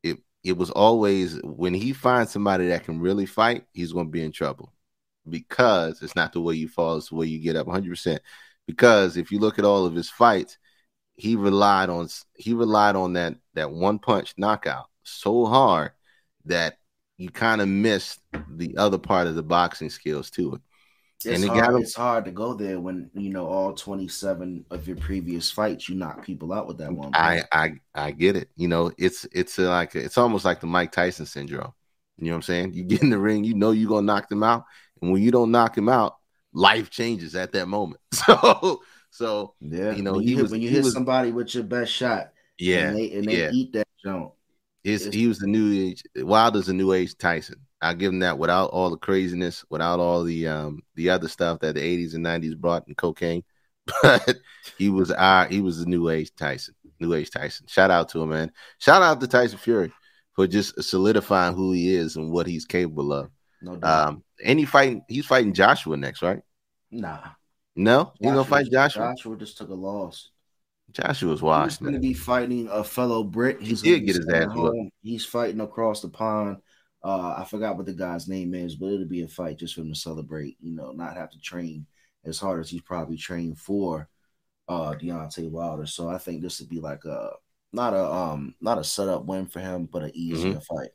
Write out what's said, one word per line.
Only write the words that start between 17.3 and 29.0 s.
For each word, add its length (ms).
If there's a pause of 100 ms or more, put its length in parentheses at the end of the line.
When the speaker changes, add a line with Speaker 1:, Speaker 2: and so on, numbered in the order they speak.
Speaker 1:
missed 520 (300)
the 280
other 200
part 300
of 80
the 80
boxing 480
skills 400
to 240
it. 60 (640)
Speaker 2:
It's 40
Speaker 1:
And 160
it 60
Speaker 2:
hard, 100
Speaker 1:
got 160
him 80
Speaker 2:
it's 120
hard 300
to 60
go 240
there 240
when, 340
you 160
know, 160
all 280
twenty-seven 960
of 160
your 100
previous 540
fights, 360
you 60
knock 320
people 260
out 160
with 120
that 120
one 220
Speaker 1:
I, 380
Speaker 2:
punch. 280 (140)
Speaker 1:
I, 140
I 40
get 240
it. 200
You 120
know, 300
it's, 340